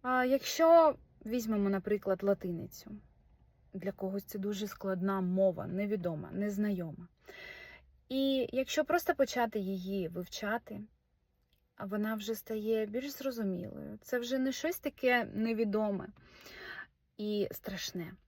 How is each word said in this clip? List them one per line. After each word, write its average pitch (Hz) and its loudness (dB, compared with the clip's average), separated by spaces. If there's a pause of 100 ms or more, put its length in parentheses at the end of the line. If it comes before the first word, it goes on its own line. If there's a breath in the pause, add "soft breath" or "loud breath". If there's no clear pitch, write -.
А 254 2
якщо 320 8 (300)
візьмемо, 220 0
наприклад, 196 0
латиницю, 190 -2 (840)
для 196 -6
когось 196 -4
це - -10
дуже 202 -4
складна 190 -2
мова, 185 2
невідома, 180 -4
незнайома. 196 -2 (1000 loud breath)
І 269 2
якщо 269 0
просто 339 2
почати 240 2
її 190 -2
вивчати, 208 -6 (920)
а 208 -10
вона 208 -2
вже 214 -4
стає 220 -2
більш 254 -4
зрозумілою. 214 -6
Це - -2
вже 240 -2
не 262 0
щось 320 -4
таке 247 0
невідоме 214 0 (1080 loud breath)
і 208 0
страшне. 180 -8 (140)